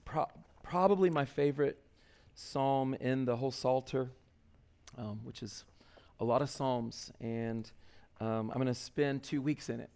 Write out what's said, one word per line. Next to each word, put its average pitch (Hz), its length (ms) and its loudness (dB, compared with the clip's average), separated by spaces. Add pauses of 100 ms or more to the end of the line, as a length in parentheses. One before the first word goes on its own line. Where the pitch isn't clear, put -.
pro-, - 240 -2 (320)
probably 185 480 6
my 147 160 2
favorite 143 500 2 (580)
psalm 135 600 0
in 131 320 0
the 120 100 2
whole 131 140 0
Psalter, 131 640 0 (840)
um, 107 260 -8
which 120 200 -14
is - 240 -10 (520)
a 113 60 -2
lot 117 160 4
of 143 80 0
psalms, 123 720 -4
and, 113 500 -4 (480)
um, 110 320 -2
I'm 127 80 -4
gonna 131 160 2
spend 139 480 -2
two 143 200 -2
weeks 147 260 -2
in 117 120 -4
it - 160 -12